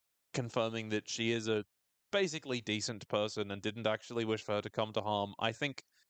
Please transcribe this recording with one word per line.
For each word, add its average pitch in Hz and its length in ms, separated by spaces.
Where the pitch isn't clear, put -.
confirming 113 560
that 107 180
she 113 220
is 117 180
a 107 160
basically 151 500
decent 107 480
person 104 420
and 101 120
didn't 107 240
actually 113 400
wish 110 160
for - 140
her 104 40
to 107 80
come 107 240
to 107 80
harm, 101 380
I 113 140
think 139 300